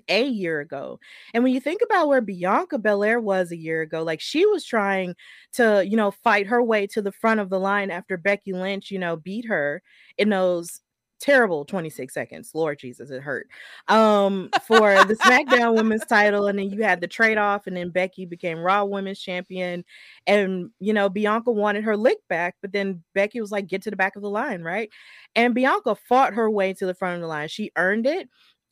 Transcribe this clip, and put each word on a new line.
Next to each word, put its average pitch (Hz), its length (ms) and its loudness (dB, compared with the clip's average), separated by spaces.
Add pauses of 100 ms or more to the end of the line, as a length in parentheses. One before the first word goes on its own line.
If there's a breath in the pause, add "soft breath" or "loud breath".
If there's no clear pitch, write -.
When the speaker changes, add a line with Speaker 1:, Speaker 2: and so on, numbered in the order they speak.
Speaker 1:
a 208 180 2
year 180 360 -4
ago. 143 400 -12 (320 loud breath)
And 240 100 2
when 262 80 4
you 254 80 0
think 339 220 -4
about 370 260 2
where 269 140 4
Bianca 208 580 -2
Belair 208 400 2
was 190 320 -2
a 170 60 -10
year 160 240 -4
ago, 160 220 -6
like, 160 180 -4
she 330 240 0
was 415 180 2
trying 190 520 -2 (380 loud breath)
to, 214 320 4
you 208 120 0
know, 208 140 2
fight 208 360 0
her 240 160 2
way 214 240 0
to 220 140 -4
the 196 100 -4
front 220 300 0
of 190 80 -6
the 190 100 -2
line 196 320 -2
after 180 240 -8
Becky 196 380 -4
Lynch, 190 360 -6
you 190 100 -8
know, 170 180 -4
beat 196 300 -10
her 156 360 -2 (340 soft breath)
in 208 120 2
those 180 500 0 (400)
terrible 208 460 2
twenty-six 156 500 -8
seconds. - 400 -12
Lord 156 240 -2
Jesus, 123 320 -16
it 131 100 -10
hurt. 139 260 -8 (400 loud breath)
Um, 202 600 4 (160)
for 208 380 6
the 190 120 4
Speaker 2:
<laughs> 269 80 -4
Speaker 1:
SmackDown 247 520 4
Women's 220 320 2
title, 208 400 4
and 202 100 -2
then 196 140 -4
you 202 100 -6
had 185 180 2
the 175 80 -6
trade-off, 208 600 0
and 185 100 -8
then 175 140 -6
Becky 185 340 -4
became 170 320 -8
Raw 190 280 2
Women's 196 340 -6
Champion, 180 640 -8 (400 loud breath)
and, 190 540 0
you 208 140 -2
know, 202 160 4
Bianca 214 420 0
wanted 208 320 0
her 214 120 0
lick 262 320 0
back, 175 320 -4
but 196 120 -12
then 196 320 -4 (100)
Becky 214 260 -2
was 208 120 -8
like, 202 160 -6
"Get 190 160 -6
to 214 80 -8
the 202 40 -10
back 190 200 -2
of 202 80 -14
the 202 80 -6
line," 208 320 -4
right? 185 260 -6 (460 loud breath)
And 240 180 4
Bianca 262 400 2
fought 247 400 2
her 220 160 0
way 196 240 0
to 190 140 -4
the 180 80 -2
front 180 220 -4
of 170 40 -6
the 165 60 -6
line. 156 220 -6
She - 260 -8
earned 208 320 2
it 330 200 -2 (440 soft breath)